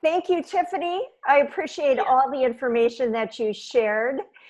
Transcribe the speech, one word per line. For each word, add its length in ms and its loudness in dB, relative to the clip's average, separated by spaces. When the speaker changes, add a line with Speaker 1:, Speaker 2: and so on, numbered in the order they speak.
Speaker 1:
Thank 260 0
you, 140 2
Tiffany. 600 -4
I 120 6
appreciate 580 0
Speaker 2:
Yeah. 80 -2
Speaker 1:
all 260 4
the 120 -2
information 680 0
that 260 -4
you 140 -2
shared. 680 0